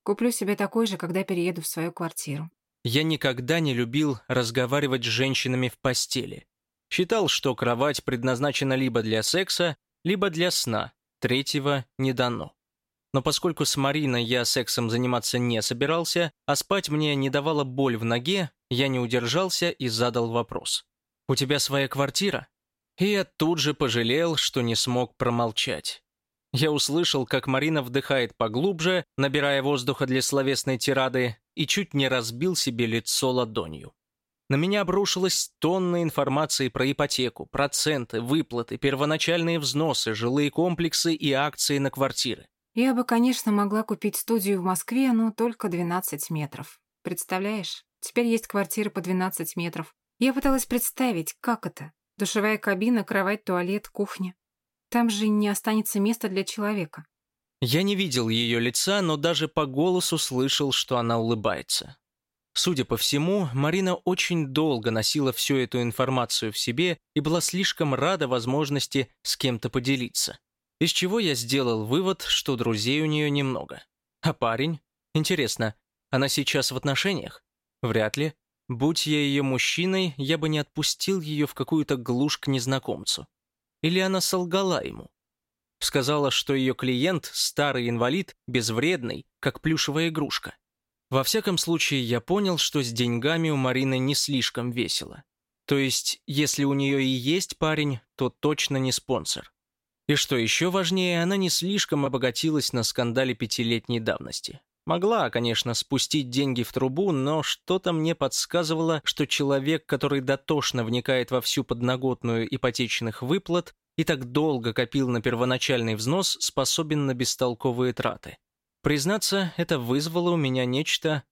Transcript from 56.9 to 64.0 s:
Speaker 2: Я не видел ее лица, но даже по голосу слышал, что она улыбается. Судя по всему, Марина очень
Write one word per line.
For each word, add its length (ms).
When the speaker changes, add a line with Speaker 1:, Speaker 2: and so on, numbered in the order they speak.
Speaker 2:
Я 200
не 140
видел 340
ее 300
лица, 420
но 160
даже 300
по 180
голосу 540
слышал, 520
что 260
она 200
улыбается. 800
Судя 280
по 100
всему, 580
Марина 420
очень 520